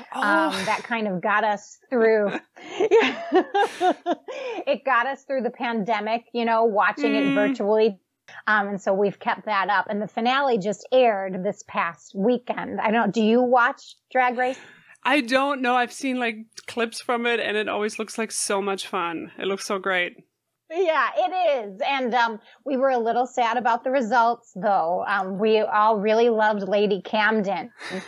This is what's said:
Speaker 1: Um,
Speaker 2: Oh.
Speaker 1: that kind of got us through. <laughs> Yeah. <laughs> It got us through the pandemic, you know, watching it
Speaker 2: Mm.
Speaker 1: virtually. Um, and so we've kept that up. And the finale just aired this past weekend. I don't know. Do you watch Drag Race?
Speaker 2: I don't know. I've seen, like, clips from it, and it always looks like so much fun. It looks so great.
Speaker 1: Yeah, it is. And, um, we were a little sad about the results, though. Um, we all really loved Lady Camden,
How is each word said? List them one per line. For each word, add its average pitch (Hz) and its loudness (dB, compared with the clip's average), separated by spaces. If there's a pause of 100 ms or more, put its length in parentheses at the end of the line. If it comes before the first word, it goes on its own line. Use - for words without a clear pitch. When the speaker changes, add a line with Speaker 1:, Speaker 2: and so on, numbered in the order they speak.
(140)
Speaker 1:
Um, 262 -4
Speaker 2:
Oh. 202 2
Speaker 1:
that 208 -2
kind 226 -4
of 180 -4
got 208 2
us 208 -2 (140)
through. 220 4
<laughs> - -8 (500)
Yeah. 285 2
<laughs> 381 0 (720)
It 269 -2
got 240 2
us 277 -8
through 269 -4
the 233 -2
pandemic, 226 -4
you 233 -2
know, 226 2
watching 226 2
it 285 2
Speaker 2:
Mm. 277 0
Speaker 1:
virtually. 220 2 (480)
Um, 208 2
and 202 -6
so 202 -2
we've 202 0
kept 220 -4
that 196 0
up. 190 0
And 208 -4
the 208 -6
finale 247 0
just 196 -6
aired 196 2
this 196 -4
past - -6
weekend. 208 -2
I 214 0
don't 226 2
know. 185 0
Do 226 0
you 226 4
watch 247 0 (160)
Drag 254 0
Race? 254 -2 (460)
Speaker 2:
I 277 2
don't 262 0
know. 247 2
I've 240 0
seen, 262 -4
like, 233 -4 (280)
clips 226 -6
from 240 -2
it, 233 0
and 208 -2
it 214 -2
always 208 -4
looks - -8
like 220 -4
so 202 -2
much 196 -4
fun. 170 -6
It - -8
looks 196 -4
so 208 -4
great. 185 -2 (560)
Speaker 1:
Yeah, 320 2
it 339 0
is. 196 -12
And, 262 -2
um, 226 2 (260)
we 262 -2
were 262 2
a 262 2
little 233 0
sad 240 0
about 240 0
the 254 -2
results, 233 0
though. 180 0
Um, 190 -2
we 220 4
all 214 2
really 220 2
loved 214 2
Lady 202 0
Camden, 208 -2 (380)